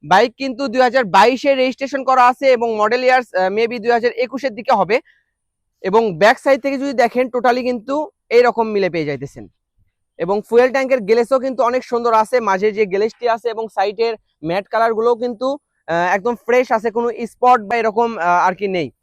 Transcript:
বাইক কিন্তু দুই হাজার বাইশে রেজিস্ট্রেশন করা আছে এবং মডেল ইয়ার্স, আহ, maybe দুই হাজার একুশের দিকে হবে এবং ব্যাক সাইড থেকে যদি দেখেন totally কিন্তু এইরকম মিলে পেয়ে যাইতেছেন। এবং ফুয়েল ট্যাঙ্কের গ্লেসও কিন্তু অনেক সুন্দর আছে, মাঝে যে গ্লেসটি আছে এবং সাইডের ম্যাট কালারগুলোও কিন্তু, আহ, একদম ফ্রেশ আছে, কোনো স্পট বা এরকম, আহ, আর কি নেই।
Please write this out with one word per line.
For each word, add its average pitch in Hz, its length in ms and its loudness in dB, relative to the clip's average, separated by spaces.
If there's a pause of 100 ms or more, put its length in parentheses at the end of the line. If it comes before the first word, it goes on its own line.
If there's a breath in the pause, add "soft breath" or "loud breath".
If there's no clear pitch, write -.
বাইক 196 340 2
কিন্তু 269 300 -6
দুই 247 140 0
হাজার 247 240 2
বাইশে 233 500 2
রেজিস্ট্রেশন 262 480 -4
করা 254 240 4
আছে 254 240 0
এবং 233 260 0
মডেল 220 260 0
ইয়ার্স, 254 300 2
আহ, 185 160 0
maybe 226 300 -2
দুই 233 120 -2
হাজার 233 200 2
একুশের 247 440 -6
দিকে 233 160 -4
হবে 196 280 2 (840)
এবং 196 360 0
ব্যাক 214 220 4
সাইড 277 220 2
থেকে 277 160 -2
যদি 277 160 -4
দেখেন 240 360 0
totally 247 340 0
কিন্তু 247 480 -4 (180)
এইরকম 233 380 4
মিলে 196 220 0
পেয়ে 156 160 -4
যাইতেছেন। 139 420 -10 (720)
এবং 196 320 -2
ফুয়েল 247 220 4
ট্যাঙ্কের 262 280 0
গ্লেসও 233 400 0
কিন্তু 254 240 -2
অনেক 247 200 0
সুন্দর 233 300 -2
আছে, 220 260 2
মাঝে 202 320 0
যে 214 140 0
গ্লেসটি 214 440 -4
আছে 233 200 -2
এবং 220 180 -8
সাইডের 214 460 -2 (300)
ম্যাট 175 240 -4
কালারগুলোও 226 480 0
কিন্তু, 240 320 -6 (400)
আহ, 175 280 0
একদম 220 200 -2
ফ্রেশ 247 360 0
আছে, 220 200 -2
কোনো 233 180 -2 (160)
স্পট 247 360 2
বা 208 140 -6
এরকম, 226 420 -2
আহ, 175 300 2
আর 185 80 0
কি 202 120 -6
নেই। 170 240 -4 (120)